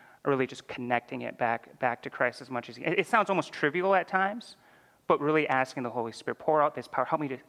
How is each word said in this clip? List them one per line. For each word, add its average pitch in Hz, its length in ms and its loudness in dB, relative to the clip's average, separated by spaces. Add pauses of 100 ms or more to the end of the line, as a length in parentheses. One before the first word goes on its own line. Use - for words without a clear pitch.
(240)
really 135 220 2
just - 200 -10
connecting 120 560 -4
it - 160 -8
back, 117 400 -2
back 123 240 -2
to 131 80 -8
Christ 123 320 0
as 127 80 -14
much 120 180 -6
as, 117 100 -16
it, 127 60 -6 (140)
it 185 80 2
sounds 208 240 -2
almost 175 220 0
trivial 180 420 2
at 180 140 2
times, 196 480 -4 (540)
but 156 100 4
really 151 280 2
asking 131 340 2
the 120 80 -4
Holy 113 220 -4
Spirit, - 260 -6
"Pour 156 240 4
out 151 140 2
this 127 100 -8
power. - 180 0
Help 156 160 -2
me 151 60 -2
to 127 120 -6 (100)